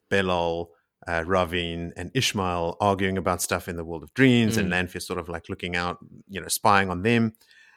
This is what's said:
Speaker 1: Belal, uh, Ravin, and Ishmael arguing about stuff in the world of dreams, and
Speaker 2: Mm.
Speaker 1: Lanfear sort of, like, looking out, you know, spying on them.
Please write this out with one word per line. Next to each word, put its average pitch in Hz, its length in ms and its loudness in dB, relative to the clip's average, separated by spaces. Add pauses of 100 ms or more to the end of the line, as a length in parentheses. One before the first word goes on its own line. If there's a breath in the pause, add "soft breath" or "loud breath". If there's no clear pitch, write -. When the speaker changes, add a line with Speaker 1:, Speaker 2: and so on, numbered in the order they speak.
Speaker 1:
Belal, 87 600 0 (380 soft breath)
uh, 85 180 -2
Ravin, 85 720 -2
and 85 180 -10
Ishmael 90 680 -2
arguing 98 360 2
about 90 240 0
stuff - 260 -4
in 90 100 -6
the 82 80 -8
world 80 180 -10
of 80 100 -20
dreams, 120 440 4
and 101 100 0
Speaker 2:
Mm. 90 40 0
Speaker 1:
Lanfear 90 280 -2
sort 90 200 -6
of, 85 100 -8
like, 82 200 -10
looking 87 260 -6
out, 87 220 -2 (300)
you 92 140 -8
know, 80 60 -10
spying 98 420 2
on 87 140 -4
them. 113 300 4 (440 soft breath)